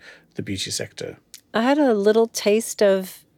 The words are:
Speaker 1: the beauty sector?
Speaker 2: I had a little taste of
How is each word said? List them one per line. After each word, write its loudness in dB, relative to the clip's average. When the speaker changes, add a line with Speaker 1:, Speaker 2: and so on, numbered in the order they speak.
Speaker 1:
the -10
beauty -8
sector? -10
Speaker 2:
I 0
had 2
a 2
little 2
taste 0
of 0